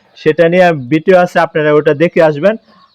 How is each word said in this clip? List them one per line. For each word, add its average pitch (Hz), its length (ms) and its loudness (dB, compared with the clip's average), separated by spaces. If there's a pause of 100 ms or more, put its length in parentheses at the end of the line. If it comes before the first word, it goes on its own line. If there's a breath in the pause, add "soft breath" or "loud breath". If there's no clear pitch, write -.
(140 soft breath)
সেটা 165 340 0
নিয়ে 175 240 2
ভিডিও 156 460 -2
আছে, 180 220 -2
আপনারা 156 320 -2
ওটা 151 220 0
দেখে 170 280 0
আসবেন। 156 340 0 (380 soft breath)